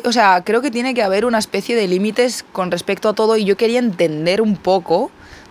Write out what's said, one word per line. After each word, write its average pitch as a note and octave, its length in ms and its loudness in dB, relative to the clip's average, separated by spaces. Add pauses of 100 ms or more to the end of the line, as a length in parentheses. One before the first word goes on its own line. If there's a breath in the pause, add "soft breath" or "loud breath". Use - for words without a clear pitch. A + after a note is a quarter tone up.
o A#3+ 60 0
sea, G3 300 4
creo A3 200 0
que C#4+ 80 -2
tiene B3 240 -4
que A#3+ 80 0
haber G3+ 240 0
una A#3 120 0
especie G#3 380 -4
de G#3+ 100 0
límites G#3+ 640 -2
con F3+ 180 -4
respecto F#3+ 400 -2
a - 20 0
todo A3 240 0
y G#3+ 80 0
yo G3 140 2
quería A#3 200 0
entender F3 640 0
un G#3+ 160 0
poco F#3 540 0 (400 loud breath)